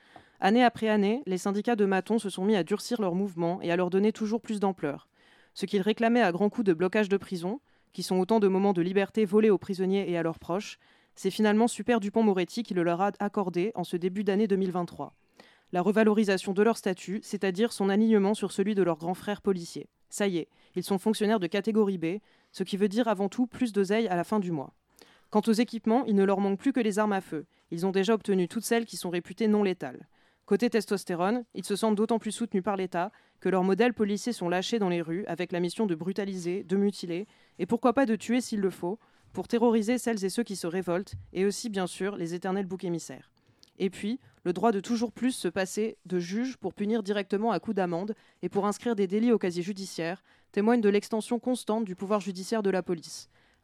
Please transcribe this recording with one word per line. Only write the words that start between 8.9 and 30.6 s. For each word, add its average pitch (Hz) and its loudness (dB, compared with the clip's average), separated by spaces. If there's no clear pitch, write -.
volés 214 4
aux 190 4
prisonniers 190 -2
et 175 -2
à 165 0
leurs 160 -2
proches, - -6
c'est 190 -4
finalement 214 4
Super 226 0
Dupont-Moretti 202 0
qui 202 -4
le 175 2
leur 170 2
a 202 0
accordé 196 -2
en 180 -4
ce 175 -4
début 185 -2
d'année 202 2
deux 196 2
mille 190 0
vingt-trois. 170 -6
La 180 0
revalorisation 202 4
de 196 4
leur 220 4
statut, 190 -4
c'est-à-dire 202 -2
son 196 0
alignement 214 4
sur 196 -4
celui 202 0
de 190 4
leurs 165 0
grands 175 -4
frères - -6
policiers. 170 -4
Ça 202 0
y 180 0
est, 151 -6
ils 180 -4
sont 196 0
fonctionnaires 220 2
de 170 -2
catégorie 202 0
B, 165 -4
ce - -6
qui 185 -6
veut 202 2
dire 226 0
avant 202 0
tout 240 -2
plus 240 -4
d'oseille 202 2
à 180 -2
la 170 2
fin 214 0
du 180 -2
mois. 151 -6
Quant 208 4
aux 226 6
équipements, 226 0
il 226 0
ne 196 6
leur 196 4
manque 196 0
plus 269 0
que 254 0
les 208 2
armes 214 2
à 190 0
feu. 160 -8
Ils 175 -2
ont 190 0
déjà 190 2
obtenu 185 2
toutes 214 -6
celles 233 0
qui - -14
sont 180 -8
réputées 180 -2
non 208 4
létales. 156 -4
Côté 208 2